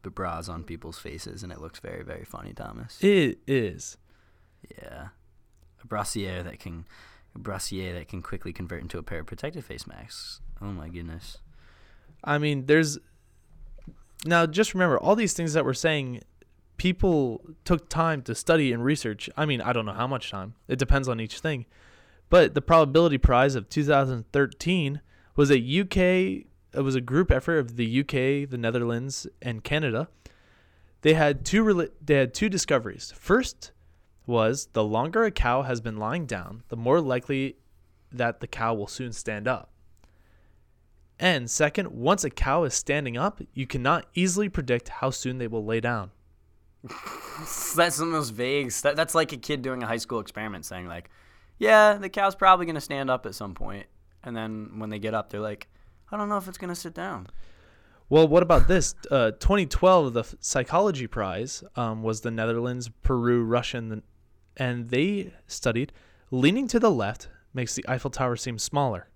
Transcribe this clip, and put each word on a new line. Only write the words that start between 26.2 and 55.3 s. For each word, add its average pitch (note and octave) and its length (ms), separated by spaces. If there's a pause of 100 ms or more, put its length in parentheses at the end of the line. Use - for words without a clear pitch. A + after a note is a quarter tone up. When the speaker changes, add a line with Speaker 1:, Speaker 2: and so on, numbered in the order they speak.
Speaker 2:
it C#3 80
was C3+ 120
a C3 60
group C3+ 300
effort D#3 280
of A#2+ 180
the A#2+ 100
U B2+ 180
K, C#3 400
the B2+ 140
Netherlands, A#2+ 680 (160)
and A2+ 220
Canada. D3 440 (960)
They D#3 120
had D3+ 300
two G#3+ 200
rela-, F3+ 260 (140)
they D3 100
had C3 200
two G#3+ 140
discoveries. C#3 680
First - 560 (540)
was A#2 460
the A2 120
longer C3 400
a G#3+ 60
cow B2+ 320
has B2+ 180
been A2 180
lying B2+ 280
down, G2+ 420
the - 80
more B2+ 240
likely C3+ 560 (540)
that A#2+ 300
the A#2+ 60
cow A2+ 280
will G#2 120
soon B2 260
stand G#2+ 340
up. B2 240 (1500)
And D3 320
second, D#3 420
once D3 320
a C3+ 60
cow D3+ 340
is C3 100
standing C#3 420
up, F3 240 (120)
you C3 140
cannot C#3 480
easily F#3+ 340
predict B2 400
how - 220
soon B2+ 280
they A#2+ 80
will A2 180
lay A2+ 160
down. A2 300 (720)
Speaker 1:
<laughs> - 80 (840)
That's E3+ 220
the D#3 80
most D#3 240
vague B2+ 400
stu-, C#3+ 240
that's D#3 200
like D#3+ 180
a D3 40
kid C3+ 260
doing B2+ 200
a A2+ 40
high A#2 100
school A2+ 240
experiment G2+ 460
saying, F2+ 200
like, E2+ 240 (480)
"Yeah, G#3+ 360
the G3 140
cow's G3 260
probably F#3 320
gonna D#3+ 140
stand C#3 300
up B2+ 160
at G2 80
some G2 200
point." G2 320 (360)
And A#2+ 140
then A2 420
when A2 120
they G#2+ 80
get G#2+ 160
up, G#2+ 160